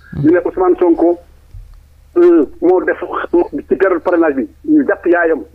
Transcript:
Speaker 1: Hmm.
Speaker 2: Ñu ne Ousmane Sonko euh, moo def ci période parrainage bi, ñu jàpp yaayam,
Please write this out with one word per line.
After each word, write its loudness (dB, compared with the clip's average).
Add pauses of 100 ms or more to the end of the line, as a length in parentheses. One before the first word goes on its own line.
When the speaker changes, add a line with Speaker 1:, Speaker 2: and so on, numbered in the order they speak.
(120)
Speaker 1:
Hmm. -8
Speaker 2:
Ñu 2
ne 2
Ousmane -2
Sonko 2 (1000)
euh, 4 (140)
moo 2
def -4 (680)
ci 0
période 0
parrainage 0
bi, -6 (200)
ñu 4
jàpp -2
yaayam, 0 (140)